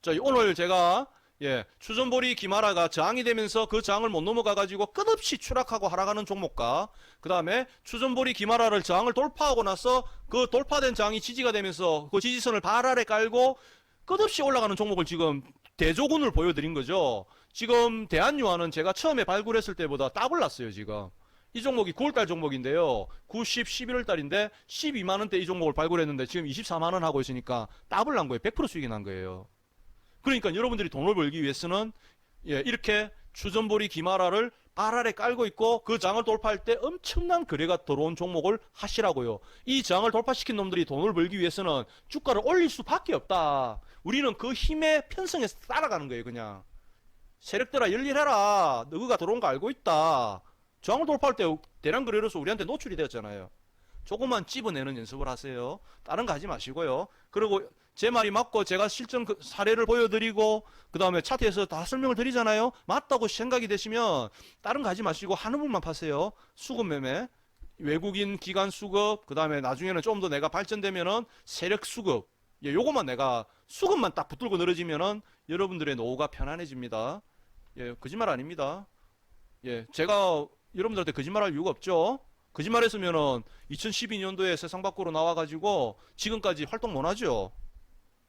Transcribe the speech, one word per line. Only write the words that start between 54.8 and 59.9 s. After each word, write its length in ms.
연습을 300
하세요. 520
다른 240
거 60
하지 140
마시고요. 600
그리고 300
제 160
말이 200
맞고 340
제가 240
실전 360
그 160
사례를 460
보여드리고 800